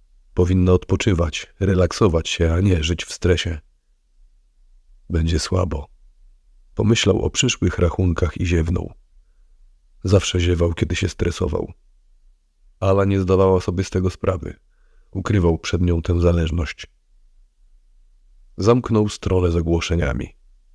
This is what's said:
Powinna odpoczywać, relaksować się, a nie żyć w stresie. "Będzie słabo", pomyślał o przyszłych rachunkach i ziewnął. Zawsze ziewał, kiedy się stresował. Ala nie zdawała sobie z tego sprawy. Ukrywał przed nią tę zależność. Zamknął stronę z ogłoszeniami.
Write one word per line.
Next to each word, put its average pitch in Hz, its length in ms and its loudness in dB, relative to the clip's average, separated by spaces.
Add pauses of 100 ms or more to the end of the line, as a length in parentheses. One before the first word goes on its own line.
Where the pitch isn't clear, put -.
(340)
Powinna 92 380 4
odpoczywać, 90 880 0
relaksować 90 680 2
się, 82 240 0
a 85 80 2
nie 92 220 2
żyć 82 220 -4
w - 80 -16
stresie. 87 480 -2 (1500)
"Będzie 82 280 0
słabo", 80 500 -4 (840)
pomyślał 104 480 2
o - 80 -2
przyszłych - 480 -2
rachunkach 87 580 0
i 92 100 -4
ziewnął. 85 460 -2 (1120)
Zawsze 92 360 2
ziewał, 85 320 0
kiedy 80 240 -2
się 95 120 -2
stresował. 85 640 -4 (1080)
Ala 98 240 2
nie 98 160 2
zdawała 95 400 4
sobie 92 240 -4
z - 60 -14
tego 92 200 -2
sprawy. - 460 -6 (540)
Ukrywał 90 480 0
przed - 240 -2
nią 87 200 2
tę 87 180 0
zależność. 85 680 0 (1700)
Zamknął 110 520 2
stronę 90 420 0
z 85 60 0
ogłoszeniami. 82 800 -2 (380)